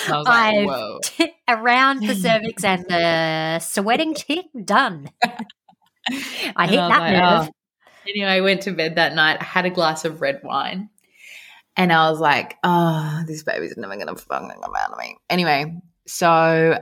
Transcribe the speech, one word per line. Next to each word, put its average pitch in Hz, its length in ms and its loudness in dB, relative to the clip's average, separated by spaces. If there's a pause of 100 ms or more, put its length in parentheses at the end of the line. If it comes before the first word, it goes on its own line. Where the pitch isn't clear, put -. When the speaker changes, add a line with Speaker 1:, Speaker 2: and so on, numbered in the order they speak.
Speaker 1:
And 160 80 -2
I 147 40 0
was 151 100 -4
like, 226 280 4
Speaker 2:
I've 208 100 2
Speaker 1:
"Whoa." 113 380 -4
Speaker 2:
t-, - 300 -2 (140)
around 247 600 2
the 208 80 0
Speaker 1:
<laughs> 190 120 -2
Speaker 2:
cervix 226 380 -2
and 180 240 0
the 165 720 0
sweating 247 540 0
tick, 302 340 -6 (180)
done. 202 520 0
<laughs> - 60 -2
I - 1400 -6
Speaker 1:
And 170 80 2
Speaker 2:
hit 233 80 4
Speaker 1:
I 175 80 2
was - 20 2
Speaker 2:
that 302 100 4
Speaker 1:
like, 165 140 0
Speaker 2:
nerve. 175 340 4
Speaker 1:
Oh, - 40 -12 (560)
anyway, 202 200 -2
I 190 140 4
went 190 220 4
to 202 80 -4
bed 160 240 -2
that 160 200 2
night. 156 240 2
I - 40 -8
had 180 220 -2
a 180 40 0
glass 165 360 -2
of 156 160 -6
red 139 220 -4
wine. 139 460 -6 (840)
And 185 160 2
I 160 200 4
was 156 80 -2
like, 147 440 0
"Oh, 165 640 0
this 156 160 -10
baby's - 340 -6
never 98 200 -12
gonna 85 180 -10
fucking - 340 -8
come 50 260 -12
out 50 160 -4
of 53 80 -16
me." 60 180 -14 (120)
Anyway, 165 520 0 (240)
so 165 760 2